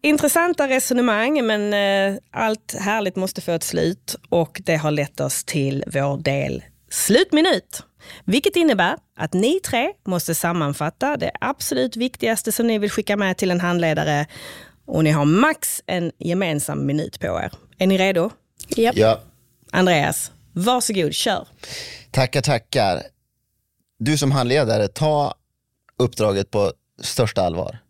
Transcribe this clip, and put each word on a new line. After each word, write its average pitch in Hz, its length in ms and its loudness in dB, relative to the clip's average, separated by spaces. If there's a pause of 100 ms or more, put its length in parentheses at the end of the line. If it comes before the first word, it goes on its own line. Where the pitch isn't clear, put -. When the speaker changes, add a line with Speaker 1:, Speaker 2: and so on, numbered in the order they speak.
Speaker 1:
Intressanta 302 640 2
resonemang, 247 760 2
men, 208 280 0
eh, 196 460 0 (120)
allt 220 480 -4
härligt 202 360 -2
måste 190 260 -4
få 175 100 -4
ett 165 120 -2
slut 165 520 -4 (140)
och 170 360 -2
det 165 100 2
har 151 160 0
lett 147 280 -4
oss 139 240 -4
till 139 440 -2
vår 139 300 -2
del 139 460 -2 (260)
slutminut. 302 920 2 (420)
Vilket 285 300 0
innebär 226 420 4 (200)
att 160 160 -4
ni 247 260 2
tre 269 300 -2 (160)
måste 170 300 -2
sammanfatta 170 840 -2
det 165 140 -4 (100)
absolut 262 540 -4
viktigaste 226 560 -2
som 233 160 0
ni 220 120 0
vill 202 100 0
skicka 208 280 -2
med 190 200 0
till 185 140 0
en 175 80 2
handledare 160 680 0 (600)
och 160 180 0
ni 151 80 4
har 147 140 2
max 233 600 2
en 175 340 -4
gemensam 151 680 -2
minut 147 340 -4
på - 80 -4
er. 87 240 -4 (260)
Är 190 100 2
ni 190 100 4
redo? 190 340 2 (440)
Speaker 2:
Japp. 226 220 2
Speaker 3:
Ja. 107 240 4 (500)
Speaker 1:
Andreas, 160 600 2 (220)
varsågod, 196 600 0
kör. - 340 -2 (640)
Speaker 3:
Tackar, 131 300 2
tackar. 113 640 0 (960)
Du 143 180 0
som 143 140 2
handledare, 120 560 2
ta 147 460 0 (680)
uppdraget 104 520 0
på 101 200 2 (300)
största - 400 0
allvar. 85 360 -2 (120)